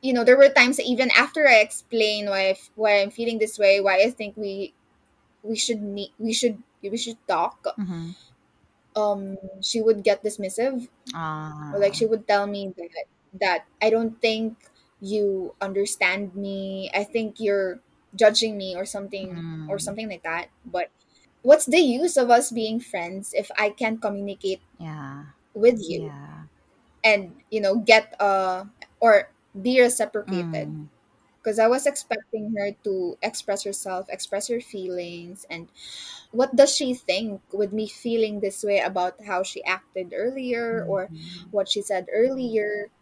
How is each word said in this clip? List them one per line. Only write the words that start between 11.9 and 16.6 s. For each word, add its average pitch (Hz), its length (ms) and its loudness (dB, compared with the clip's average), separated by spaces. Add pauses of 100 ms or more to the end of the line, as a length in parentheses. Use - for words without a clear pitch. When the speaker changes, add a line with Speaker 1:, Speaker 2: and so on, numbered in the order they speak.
Speaker 1:
she 226 120 0
would 214 200 -2
tell 202 200 2
me 202 300 -8
that, 170 140 -14 (500)
that, 185 240 0 (180)
"I 220 80 4
don't 226 300 0
think 220 360 0 (440)
you 196 600 -2
understand 196 760 -2
me. 196 600 -8